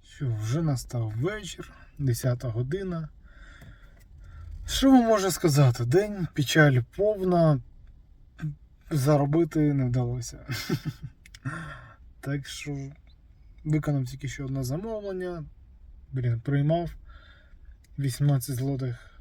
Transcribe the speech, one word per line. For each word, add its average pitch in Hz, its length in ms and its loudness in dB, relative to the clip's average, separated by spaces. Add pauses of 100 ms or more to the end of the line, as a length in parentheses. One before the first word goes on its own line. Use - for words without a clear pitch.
Що, - 240 -10 (160)
вже 131 200 -2
настав 120 580 -4
вечір, 185 500 -6 (280)
десята 123 500 -2
година. 160 600 -4 (1600)
Що - 240 4
вам 254 140 8
можу 208 260 4
сказати? 135 540 4
День, 190 500 2
печаль 143 460 6 (160)
повна. 180 640 4 (1300)
Заробити 147 840 2
не 135 100 0
вдалося. 123 540 -2 (120)
<laughs> - 1700 -10
Так 139 260 -6
що - 300 -10 (880)
виконав 147 400 0
тільки 131 240 -10
ще 139 160 -10
одне 135 200 -4
замовлення. 185 800 -6 (680)
Блін, 120 280 -2
приймав 151 500 0 (1080)
вісімнадцять 139 580 0
злотих 131 640 -4